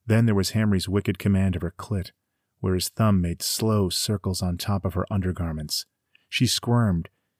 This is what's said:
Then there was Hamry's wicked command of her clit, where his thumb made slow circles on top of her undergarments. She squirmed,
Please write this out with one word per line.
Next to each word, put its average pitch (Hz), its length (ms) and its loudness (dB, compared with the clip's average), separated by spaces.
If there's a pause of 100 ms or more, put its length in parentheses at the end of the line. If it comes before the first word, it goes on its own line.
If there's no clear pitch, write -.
Then 113 200 4
there 113 80 4
was 98 180 2
Hamry's 104 360 2
wicked 98 320 0
command 95 380 2
of - 40 -6
her 85 160 -6
clit, - 340 -6 (500)
where 95 120 0
his 90 140 -2
thumb 107 320 2
made 85 220 -2
slow 104 480 0
circles 98 520 -4
on 90 160 -2
top 101 280 -2
of 92 80 -4
her - 180 -2
undergarments. 85 760 -4 (440)
She - 180 0
squirmed, 110 600 0 (300)